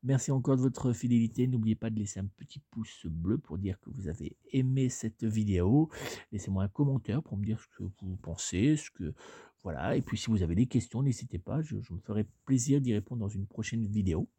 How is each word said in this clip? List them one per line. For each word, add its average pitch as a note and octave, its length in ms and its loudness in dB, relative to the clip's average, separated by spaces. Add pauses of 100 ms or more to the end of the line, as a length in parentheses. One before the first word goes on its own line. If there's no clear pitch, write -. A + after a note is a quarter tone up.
Merci C3+ 280 2
encore C3+ 240 4
de B2+ 60 4
votre B2+ 300 2
fidélité. A#2+ 540 4
N'oubliez A2 300 2
pas A2+ 120 -4
de A2+ 80 -2
laisser G#2 220 -4
un G2 80 -4
petit - 320 -12
pouce - 480 -10
bleu E2+ 320 0
pour A2+ 180 -8
dire F#2+ 220 -2
que - 120 -18
vous G2 180 -8
avez - 280 -8 (140)
aimé C3 380 2
cette - 340 -6
vidéo. G#2+ 680 4 (420)
Laissez-moi G2 320 -2
un G2 40 0
commentaire C#3 540 0
pour - 140 -8
me G2+ 80 -2
dire A2 160 -2
ce - 80 -20
que - 160 -14 (160)
vous F#2 160 -8
pensez, F#2+ 580 0
ce - 160 -6
que, D#2 240 -8 (480)
voilà. E2 320 -2
Et - 80 0
puis - 160 -6
si - 100 -6
vous G#2+ 140 2
avez E2+ 140 0
des B2 100 4
questions, - 380 -2
n'hésitez B2 340 -2
pas, D3+ 240 -4
je, G#2+ 180 -6
je - 120 -10
me F2+ 80 -8
ferai G#2+ 260 -2 (200)
plaisir C3+ 340 4
d'y B2 120 0
répondre G#2 280 -2
dans G2+ 80 -2
une G2 180 -4
prochaine A2+ 400 -4
vidéo. G2 420 0 (100)